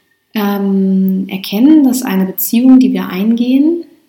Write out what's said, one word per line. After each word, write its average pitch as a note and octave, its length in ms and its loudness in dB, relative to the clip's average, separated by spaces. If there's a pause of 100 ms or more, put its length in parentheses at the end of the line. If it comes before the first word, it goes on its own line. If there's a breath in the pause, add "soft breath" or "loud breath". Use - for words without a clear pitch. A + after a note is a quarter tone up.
(360 loud breath)
ähm, G3 920 -2
erkennen, A#3 540 2
dass B3+ 200 0
eine F#3+ 220 -2
Beziehung, B3+ 540 2
die A3+ 120 2
wir F#3+ 160 -4
eingehen A#3+ 800 -2 (240)